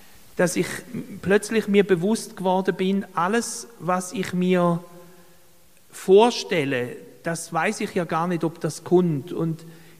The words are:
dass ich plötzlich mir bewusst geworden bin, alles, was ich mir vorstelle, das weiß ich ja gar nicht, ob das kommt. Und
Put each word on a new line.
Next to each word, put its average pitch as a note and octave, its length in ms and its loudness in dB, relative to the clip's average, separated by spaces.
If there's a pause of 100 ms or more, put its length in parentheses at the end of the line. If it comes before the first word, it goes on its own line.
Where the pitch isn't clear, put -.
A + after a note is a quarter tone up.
(360)
dass F3 200 2
ich F3+ 100 0 (560)
plötzlich G#3 460 0
mir G3+ 160 6
bewusst G3 520 0
geworden F#3 380 0
bin, G3 300 0 (100)
alles, G#3 540 -2 (100)
was F3+ 340 -4
ich F#3+ 200 -4
mir F3+ 500 2 (1080)
vorstelle, D#3+ 1040 2 (260)
das E3 300 -8
weiß F3 300 -2
ich G3 120 -6
ja F3+ 100 0
gar E3 220 -2
nicht, F3 160 -2
ob E3 180 -4
das - 240 -6
kommt. E3+ 480 2
Und D#3+ 320 -4 (360)